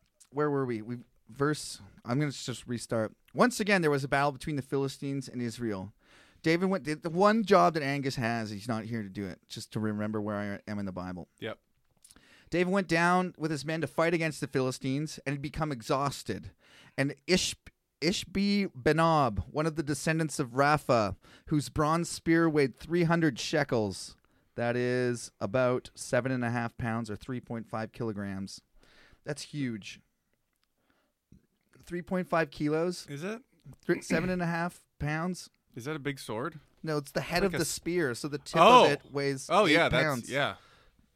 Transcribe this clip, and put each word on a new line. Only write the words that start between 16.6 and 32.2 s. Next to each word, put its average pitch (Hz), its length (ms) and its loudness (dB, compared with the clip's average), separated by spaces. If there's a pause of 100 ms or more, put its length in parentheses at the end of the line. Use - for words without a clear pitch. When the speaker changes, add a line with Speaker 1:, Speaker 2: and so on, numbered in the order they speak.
Speaker 1:
And 139 160 0 (140)
Ish-, 185 260 2 (460)
Ishbi 196 720 0
Benob, 147 760 2
one 156 160 -2
of 151 100 -4
the 165 80 -2
descendants 156 560 -2
of 123 100 -2
Rapha, 127 680 2 (300)
whose 147 220 0
bronze 156 420 0
spear 165 400 4
weighed 143 260 2
three 170 280 0
hundred 160 340 4
shekels, 117 800 -2 (400)
that 120 200 -2
is 123 540 -2 (100)
about 123 540 0
seven 123 360 -2
and 123 140 -2
a 117 60 -2
half 117 260 -4
pounds 113 340 -4
or 104 60 -8
three 123 240 -8
point 117 260 -10
five 110 260 -8
kilograms. 98 680 -6 (640)
That's 147 180 -8
huge. 120 580 -8 (1900)
Three 175 160 -8
point 185 260 -4